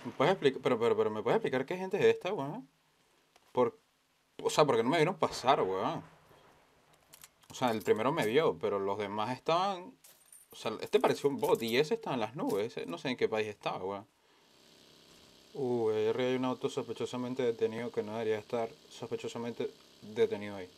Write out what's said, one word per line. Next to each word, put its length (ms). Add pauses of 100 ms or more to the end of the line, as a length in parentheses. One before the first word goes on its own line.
¿Me 80
puedes 200
explicar? 300
Pero, 160
pero, 180
pero, 140
¿me 120
puedes 140
explicar 300
qué 100
gente 220
es 180
esta, 160
weón? 360 (840)
Por, 260 (640)
o 80
sea, 140
¿por 120
qué 60
no 80
me 60
vieron 200
pasar, 460
weón? 400 (1500)
O 40
sea, 160
el 120
primero 300
me 140
vio, 320
pero 200
los 200
demás 380
estaban, 580 (560)
o 60
sea, 240
este 200
pareció 280
un 120
bot 220
y 140
ese 180
estaba 200
en 60
las 160
nubes, 400
ese 100
no 120
sé 120
en 60
qué 120
país 200
estaba, 360
weón. 220 (1500)
Uh, 360
ayer 300
hay 160
un 80
auto 240
sospechosamente 760
detenido 480
que 120
no 100
debería 260
estar 320 (200)
sospechosamente 840 (300)
detenido 520
ahí. 240